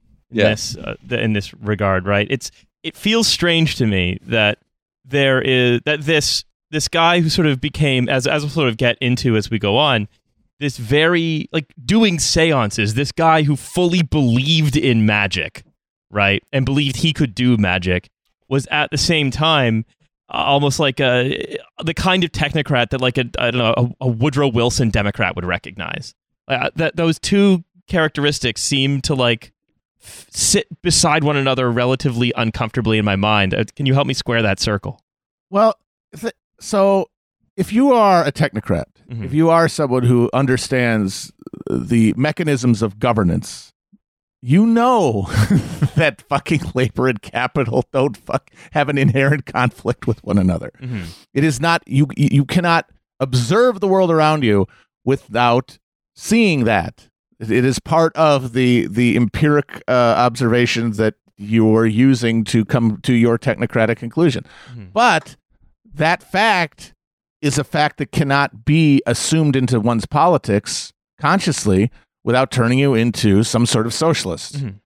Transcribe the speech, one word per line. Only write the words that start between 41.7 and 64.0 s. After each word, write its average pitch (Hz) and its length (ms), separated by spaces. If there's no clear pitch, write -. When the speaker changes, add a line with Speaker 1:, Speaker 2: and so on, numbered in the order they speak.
Speaker 3:
mechanisms 131 640
of 107 160
governance, 104 760
you 165 240
know 226 580
<laughs> - 720
that 151 340
fucking 143 320
labor 127 360
and 113 120
capital 123 720
don't 135 240
fuck, - 340
have 147 160
an 143 100
inherent 139 480
conflict - 640
with - 160
one 101 140
another. 92 420
Speaker 1:
Mm-hmm. 123 240
Speaker 3:
It 139 100
is 143 160
not, 170 260
you, 139 300
you 139 300
cannot 170 440
observe 160 640
the 202 80
world 185 220
around 156 340
you 101 200
without 123 760
seeing 196 480
that. 101 460
It 110 140
is 131 140
part 160 360
of 139 380
the, 123 340
the 117 300
empiric, 147 720
uh, - 20
observations 120 1040
that 110 200
you 110 400
are 113 100
using 113 600
to 113 180
come 113 380
to 131 120
your 117 240
technocratic 113 600
conclusion. 135 480